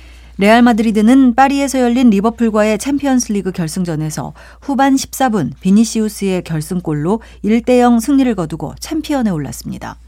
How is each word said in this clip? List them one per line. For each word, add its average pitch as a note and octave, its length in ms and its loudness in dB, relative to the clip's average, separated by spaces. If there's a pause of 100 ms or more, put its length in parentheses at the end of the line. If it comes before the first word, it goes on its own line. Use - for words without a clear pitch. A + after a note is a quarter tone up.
(380)
레알 A3 240 4
마드리드는 A#3 720 4
파리에서 C#4 440 2
열린 B3 300 4
리버풀과의 G#3+ 720 0
챔피언스리그 B3 720 -2
결승전에서 D#3 800 -6 (300)
후반 C4+ 340 2
십사 - 320 -2
분 F3+ 320 -2
비니시우스의 G3+ 800 0
결승골로 E3 800 -4 (220)
일 A3 200 0
대 B3 180 2
영 A#3+ 200 4
승리를 C4+ 340 0
거두고 D#3+ 460 -8
챔피언에 D4 500 -4
올랐습니다. C3+ 760 -10